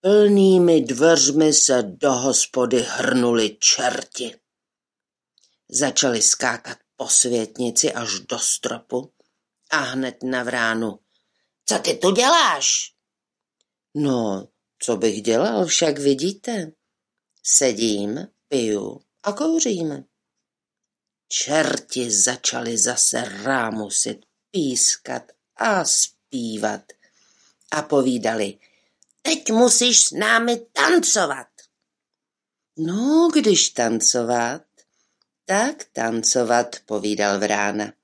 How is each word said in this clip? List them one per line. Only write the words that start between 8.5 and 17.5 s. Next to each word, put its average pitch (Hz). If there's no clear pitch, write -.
a 156
hned 131
na 127
Vránu: 113
"Co 214
ty -
tu 208
děláš?" 240
"No, 117
co -
bych 104
dělal, 175
však 151
vidíte. 160
Sedím, 110